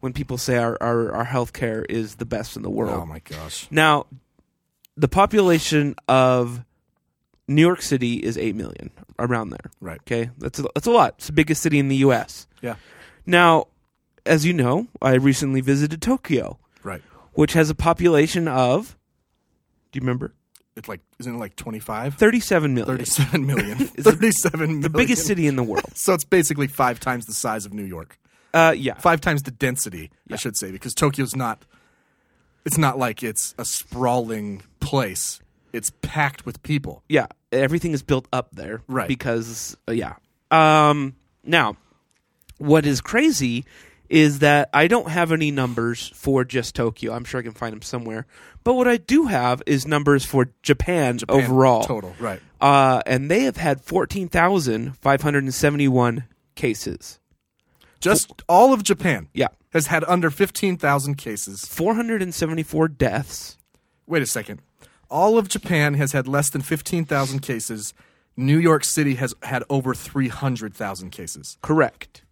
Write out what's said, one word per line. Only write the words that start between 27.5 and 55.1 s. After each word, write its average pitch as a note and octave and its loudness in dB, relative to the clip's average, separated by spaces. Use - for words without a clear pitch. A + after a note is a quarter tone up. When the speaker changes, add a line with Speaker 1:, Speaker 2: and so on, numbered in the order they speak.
Speaker 2:
of G2 -16
New G#2 -10
York. F2 -12
Speaker 1:
Uh, D#3+ 6
yeah. C3 -4
Speaker 2:
Five E3 2
times D3 -2
the C#3 -12
density, A2 -6
I - -18
Speaker 1:
Yeah. A#2 -8
Speaker 2:
should G#2+ -8
say, G2 -6
because F#2+ -12
Tokyo's C#3+ 0
not, A#2+ -6
it's C#3+ -2
not C#3 2
like A#2+ -4
it's A2+ -6
a A#2 -10
sprawling A2+ -4
place. - -4
It's A2+ -8
packed C#3+ -4
with - -12
people. C#3+ -6
Speaker 1:
Yeah, C#3+ 0
everything D3+ 0
is C#3 -4
built C3 -2
up B2+ -4
there. A2+ -12
Speaker 2:
Right. B2 -4
Speaker 1:
Because, A#2 -6
uh, A#2 -4
yeah. A2+ -4
Um, D3+ 4
now, C3+ 0
what D3 4
is C#3 0
crazy A3 0
is D3+ 4
that D3 4
I D#3 4
don't A3 2
have E3 0
any D#3+ 0
numbers A#2+ -4
for C3+ 0
just B2 -6
Tokyo. A2+ -4
I'm A#2+ -8
sure B2+ -6
I - -10
can A2+ -10
find A2+ -10
them G#2+ -16
somewhere. A2+ -8
But B3 2
what B3 2
I A#3+ 4
do D4 2
have B2 0
is C3+ 2
numbers C#3+ 2
for C3 0
Japan C#3+ 2
Speaker 2:
Japan C3+ 2
Speaker 1:
overall. B2+ 6
Speaker 2:
total, G2 -6
right. G2+ -6
Speaker 1:
Uh, C3+ 6
and C3 0
they G3+ 2
have B3+ -2
had C#3+ -2
fourteen F#3 -4
thousand C#3 0
five C#3 2